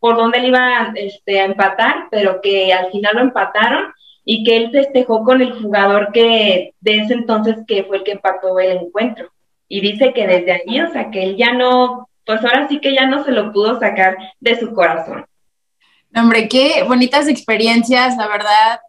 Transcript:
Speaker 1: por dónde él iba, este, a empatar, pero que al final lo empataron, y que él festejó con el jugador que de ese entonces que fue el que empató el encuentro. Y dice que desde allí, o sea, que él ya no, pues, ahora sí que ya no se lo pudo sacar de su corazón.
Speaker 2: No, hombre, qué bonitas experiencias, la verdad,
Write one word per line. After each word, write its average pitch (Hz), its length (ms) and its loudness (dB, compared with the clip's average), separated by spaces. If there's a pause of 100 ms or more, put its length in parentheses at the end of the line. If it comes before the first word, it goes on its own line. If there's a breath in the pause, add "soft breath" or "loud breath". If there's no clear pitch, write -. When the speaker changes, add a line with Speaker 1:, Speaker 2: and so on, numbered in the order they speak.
Speaker 1:
por 226 160 2
dónde 233 220 2
él 247 80 -2
iba, 247 480 2
este, 196 460 -4
a 196 40 2
empatar, 202 640 0
pero 190 300 0
que 190 320 0
al 185 180 0
final 208 260 -2
lo 240 40 0
empataron, 254 720 0 (320 soft breath)
y 220 200 -2
que 226 120 4
él 226 140 -2
festejó 247 540 0
con 254 180 4
el 226 180 -2
jugador 202 520 0
que 220 680 2
de 214 180 2
ese 214 140 -2
entonces 226 440 -2 (100)
que 196 180 -2
fue 196 140 -4
el 190 60 -12
que 202 80 -4
empató 185 460 -2
el 185 200 0
encuentro. 202 520 -6 (380)
Y 196 120 -6
dice 208 340 0
que 214 120 -2
desde 180 260 2
allí, 220 280 -4
o 339 120 -4
sea, 233 180 -8
que 190 140 -6
él 190 120 -4
ya 233 160 2
no, 247 560 0 (160)
pues, 220 160 -2
ahora 247 280 0
sí 294 100 -4
que 277 160 -2
ya 262 120 2
no 285 160 0
se 277 100 -2
lo 214 200 -2
pudo 208 260 0
sacar 190 380 0 (240 loud breath)
de 233 180 0
su 220 140 -6
corazón. 160 540 -2 (840)
Speaker 2:
No, 226 100 -2
hombre, 226 260 4
qué 277 400 2
bonitas 254 400 2
experiencias, 233 920 0
la 214 100 -4
verdad, 214 600 2